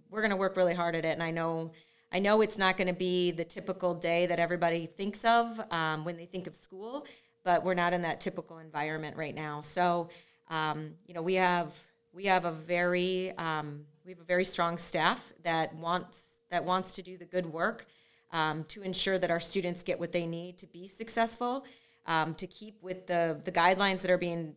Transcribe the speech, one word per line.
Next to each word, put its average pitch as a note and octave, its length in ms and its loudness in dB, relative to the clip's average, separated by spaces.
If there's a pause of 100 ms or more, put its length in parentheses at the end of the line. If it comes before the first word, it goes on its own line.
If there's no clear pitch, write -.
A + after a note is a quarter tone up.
we're G#3+ 120 -4
gonna G#3 140 2
work F#3+ 220 0
really F3+ 160 4
hard E3+ 220 0
at E3 100 -2
it. D#3+ 40 2
And D#3 120 -2
I E3 80 -2
know, E3 420 -4 (400)
I F3+ 80 0
know G#3 220 6
it's G#3+ 160 2
not F#3+ 200 4
gonna F3+ 160 0
be F3+ 380 0
the E3 120 -6
typical F#3 500 -4
day E3+ 320 2
that E3+ 140 0
everybody E3+ 480 0
thinks G3+ 380 -6
of, A#3 340 4 (120)
um, D#3 340 -2
when F3 120 -6
they E3+ 80 -14
think F#3 220 -10
of F3+ 80 -12
school, A3+ 500 -12 (380)
but F3 200 4
we're F#3 120 2
not F3 180 2
in F3 100 0
that D#3+ 180 -2
typical - 360 -6
environment D#3 600 -6
right D3 180 -6
now. D3+ 260 -6
So, F3 480 0 (400)
um, D#3 440 -2 (120)
you - 80 -20
know, E3+ 80 -6
we F#3 140 0
have, F3 380 2 (400)
we F#3 120 -10
have F#3 200 4
a E3+ 60 0
very, F3+ 840 0
um, D3+ 480 -4 (200)
we F#3 60 -18
have F3 80 -18
a E3+ 60 -20
very F3+ 200 2
strong E3+ 320 0
staff - 560 2 (100)
that E3 320 0
wants, E3+ 720 -4
that F3 140 0
wants F#3 300 0
to G3+ 80 -6
do F3+ 160 -16
the F3 80 -16
good F3 200 0
work, E3+ 420 -2 (440)
um, D#3 340 0
to G#3 160 -10
ensure F#3+ 380 2
that E3+ 100 2
our E3+ 100 2
students F3 440 0
get - 160 -2
what E3+ 120 -6
they F3 140 0
need E3+ 320 -8
to F3 100 -20
be F3 200 -18
successful, A#3 800 -2 (400)
um, D#3+ 300 0
to F#3 100 -4
keep G#3+ 380 -16
with F#3 240 -10
the, E3+ 380 2
the F#3 60 -4
guidelines F#3 500 6
that F3+ 100 2
are F3+ 60 8
being E3+ 400 -4